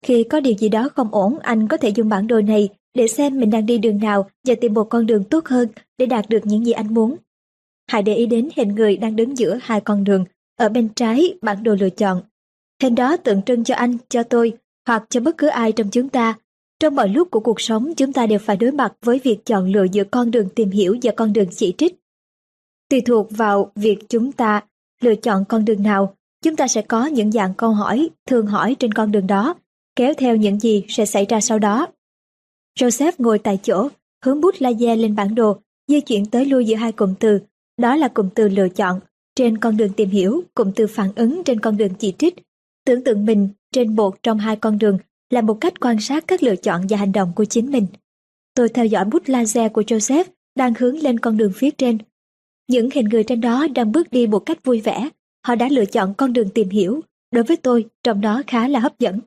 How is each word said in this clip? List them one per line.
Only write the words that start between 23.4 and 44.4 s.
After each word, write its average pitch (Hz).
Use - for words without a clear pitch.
việc 208
chúng 240
ta 214
lựa 233
chọn 208
con 220
đường 208
nào, 196
chúng 320
ta 269
sẽ 220
có 233
những 220
dạng 196
câu 226
hỏi 214
thường 226
hỏi 208
trên 233
con 214
đường 196
đó, 208
kéo 262
theo 247
những 208
gì 214
sẽ 214
xảy 202
ra 220
sau 214
đó." 214
Joseph 269
ngồi 226
tại 202
chỗ, 226
hướng 277
bút 370
laser 233
lên 220
bản 208
đồ, 220
di 285
chuyển 214
tới 247
lui 262
giữa 220
hai 226
cụm 196
từ. 208
Đó 240
là 302
cụm 202
từ 214
lựa 190
chọn 185
trên 226
con 220
đường 208
tìm 196
hiểu, 208
cụm 196
từ 220
phản 202
ứng 233
trên 240
con 214
đường 202
chỉ 196
trích. 349
Tưởng 254
tượng 208
mình 202
trên 226
một 196
trong 220
hai 214